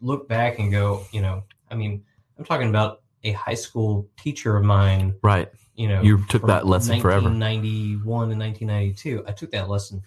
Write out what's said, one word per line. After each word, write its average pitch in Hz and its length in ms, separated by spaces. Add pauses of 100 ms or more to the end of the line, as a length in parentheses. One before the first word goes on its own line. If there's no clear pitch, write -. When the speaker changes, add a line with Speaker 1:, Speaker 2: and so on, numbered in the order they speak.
Speaker 1:
look 139 280
back 113 300
and 101 120
go, 101 400
you 107 100
know, 95 220 (260)
I 117 60
mean, 107 280 (360)
I'm 156 60
talking 131 240
about 107 320 (220)
a 107 100
high - 220
school 107 520 (100)
teacher 143 380
of 101 80
mine. 98 580
Speaker 2:
Right. 98 280 (260)
Speaker 1:
You 110 140
know, 98 120
Speaker 2:
You 104 180 (100)
took 117 140
Speaker 1:
from 110 60
Speaker 2:
that 92 160
lesson 107 360
forever. 98 280
Speaker 1:
nineteen 113 100
ninety-one 107 920
and 110 100
nineteen 110 300
ninety-two. 104 580
I 107 60
took - 180
that 95 160
lesson 101 400